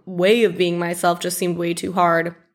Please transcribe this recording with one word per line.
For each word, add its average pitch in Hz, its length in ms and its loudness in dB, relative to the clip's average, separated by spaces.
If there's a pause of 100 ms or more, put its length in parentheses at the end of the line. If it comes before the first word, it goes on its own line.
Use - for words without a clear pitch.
way 190 400 2
of 175 140 0
being 175 200 0
myself 175 420 -2
just 180 180 -6
seemed 175 180 -2
way 170 160 -4
too 185 220 -6
hard 170 420 2 (180)